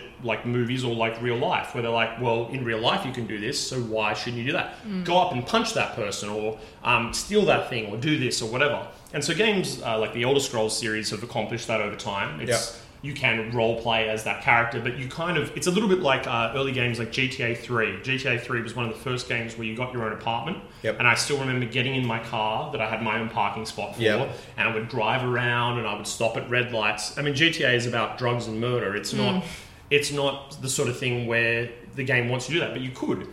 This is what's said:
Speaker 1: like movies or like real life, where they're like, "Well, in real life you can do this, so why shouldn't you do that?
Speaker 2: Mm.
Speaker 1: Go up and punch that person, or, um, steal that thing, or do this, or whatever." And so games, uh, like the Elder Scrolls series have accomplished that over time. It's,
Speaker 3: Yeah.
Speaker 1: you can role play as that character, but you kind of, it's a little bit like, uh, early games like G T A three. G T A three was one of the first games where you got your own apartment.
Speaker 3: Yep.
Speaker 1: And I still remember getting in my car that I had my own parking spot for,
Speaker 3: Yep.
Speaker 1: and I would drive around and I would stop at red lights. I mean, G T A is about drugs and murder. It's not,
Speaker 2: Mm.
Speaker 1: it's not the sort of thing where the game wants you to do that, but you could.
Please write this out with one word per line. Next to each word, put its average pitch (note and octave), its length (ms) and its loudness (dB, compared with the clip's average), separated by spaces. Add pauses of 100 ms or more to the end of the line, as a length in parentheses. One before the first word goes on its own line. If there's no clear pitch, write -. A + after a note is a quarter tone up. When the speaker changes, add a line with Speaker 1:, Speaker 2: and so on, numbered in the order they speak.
(240)
Speaker 1:
like A2 220 -2
movies B2 380 0
or A#2 120 0
like A2+ 260 0
real A#2+ 160 0
life, D3 360 0
where B2 100 -2
they're A#2 80 0
like, A2+ 280 0
"Well, A#2+ 320 2
in C3 140 -4
real A2+ 140 0
life F3+ 260 2
you B2+ 60 -4
can A#2 160 -6
do G#2 120 -6
this, A2+ 200 -2
so C3 200 -4
why A2 340 0
shouldn't A#2+ 280 -4
you A#2+ 60 -4
do D3+ 60 0
that? - 340 -4
Speaker 2:
Mm. F#3 180 -4
Speaker 1:
Go F3 140 4
up - 120 4
and B2 140 -2
punch - 300 2
that A2 200 0
person, G#2 340 -4
or, G#2+ 280 -2 (260)
um, A#2 300 2
steal G3+ 320 2
that B2 240 4
thing, A2 220 -4
or A2 60 -6
do D3+ 200 2
this, B2+ 240 0
or A2+ 100 -4
whatever." B2 360 2 (260)
And D3 100 -2
so E3 100 0
games, G3 520 2
uh, A#2 140 0
like G#2 140 0
the A#2+ 100 0
Elder C#3 160 6
Scrolls A2 380 0
series G#2+ 340 -2
have G#2+ 120 -6
accomplished A2+ 440 -4
that A2 140 0
over G#2 140 -2
time. A2 460 -4
It's, B2 80 -4
Speaker 3:
Yeah. - 320 -2 (220)
Speaker 1:
you C#3+ 100 -6
can A2+ 380 0
role A2+ 280 2
play A2+ 300 0
as A2 140 -2
that G2+ 180 -4
character, A#2 400 4
but B2 160 -2
you C3 100 -6
kind E3 300 -2
of, D3 180 -2
it's - 120 0
a F3 40 4
little G#3+ 160 4
bit F#3 140 6
like, C3 260 4
uh, A#2 280 2
early C3+ 160 0
games A#2+ 260 2
like A#2 140 -4
G C3 180 0
T B2 140 -4
A A#2 120 0
three. A2+ 380 0 (100)
G C3 140 -2
T C3 100 -4
A A#2+ 120 2
three A#2+ 220 -2
was G#2+ 140 -6
one A#2+ 100 -2
of A2 60 -4
the A2 80 -8
first B2 300 -4
games A2+ 260 -4
where A2+ 120 -6
you A2 100 -4
got B2 160 -4
your A#2 100 -2
own G#2+ 100 -2
apartment. A#2 440 -2 (240)
Speaker 3:
Yep. A2 180 0
Speaker 1:
And B2 80 6
I A#2 60 8
still C3+ 240 2
remember B2+ 300 0
getting B2+ 280 0
in B2+ 100 0
my A2+ 140 0
car A2+ 520 -2
that A2+ 100 -2
I A2 80 0
had A2 140 -2
my A2 160 0
own A2+ 100 -2
parking A2 380 -2
spot G2+ 280 -6
for, A#2 60 -2
Speaker 3:
Yep. A2+ 280 4 (280)
Speaker 1:
and G#2+ 100 2
I A2+ 60 0
would A2 160 -2
drive B2 340 2
around A#2+ 540 2
and A2 100 -2
I G2+ 80 -2
would - 120 -8
stop - 300 0
at A#2 120 -6
red A#2+ 240 2
lights. G#2+ 440 0
I C#3+ 40 -2
mean, C#3+ 140 2
G E3 160 6
T D#3+ 120 -2
A B2+ 80 6
is A#2+ 140 4
about A2+ 320 0
drugs A#2+ 300 0
and A2 120 -4
murder. A#2 360 0
It's - 180 -4
not, G2+ 220 2
Speaker 2:
Mm. - 120 0 (440)
Speaker 1:
it's C#3+ 200 4
not C#3 500 -2
the C3 60 -6
sort B2+ 220 0
of B2 80 -2
thing A#2+ 300 -2
where A#2 420 2 (260)
the C3+ 80 -4
game B2 260 4
wants B2+ 200 -2
you D#3 60 0
to E3+ 60 4
do B2 40 0
that, A2 80 -4
but C3 80 -6
you C3 100 -4
could. G2+ 420 -2